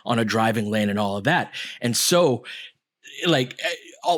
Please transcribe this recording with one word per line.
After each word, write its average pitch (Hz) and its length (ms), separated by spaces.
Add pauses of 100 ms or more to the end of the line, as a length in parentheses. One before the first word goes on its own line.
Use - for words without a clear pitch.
on 117 120
a 113 80
driving 110 460
lane 107 180
and 101 80
all 101 180
of 101 100
that. 143 280 (280)
And 117 140
so, 170 480 (840)
like, 131 320 (480)
a, 175 100